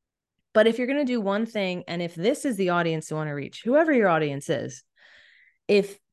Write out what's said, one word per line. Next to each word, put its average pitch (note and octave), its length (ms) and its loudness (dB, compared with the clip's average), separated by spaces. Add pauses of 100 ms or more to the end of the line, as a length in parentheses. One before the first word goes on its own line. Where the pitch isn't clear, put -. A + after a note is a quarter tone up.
(520)
But G#3+ 140 6
if A3+ 120 2
you're B3 100 -2
gonna C#4+ 160 0
do B3 160 0
one G3+ 260 -2
thing, F#3 400 -4
and F3 160 -6
if E3+ 140 -6
this A3+ 280 -2
is B3+ 120 -2
the F#3 140 0
audience E3 380 0
you D#3 80 -6
wanna D3+ 200 -6
reach, - 260 -10
whoever D4+ 300 4
your A3 160 4
audience D3+ 420 0
is, C3 320 -4 (840)
if, G3 280 2 (160)